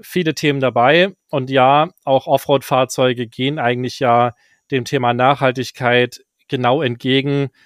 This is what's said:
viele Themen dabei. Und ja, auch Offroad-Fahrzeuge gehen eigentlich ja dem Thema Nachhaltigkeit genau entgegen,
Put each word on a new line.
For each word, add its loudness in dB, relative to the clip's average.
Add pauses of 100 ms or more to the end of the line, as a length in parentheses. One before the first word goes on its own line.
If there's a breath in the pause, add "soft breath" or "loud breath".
viele -4
Themen -2
dabei. 2 (140)
Und -4
ja, 4 (120)
auch 0
Offroad-Fahrzeuge 0
gehen -6
eigentlich -4
ja 2 (360)
dem -2
Thema -2
Nachhaltigkeit 0 (240)
genau 0
entgegen, -2 (140)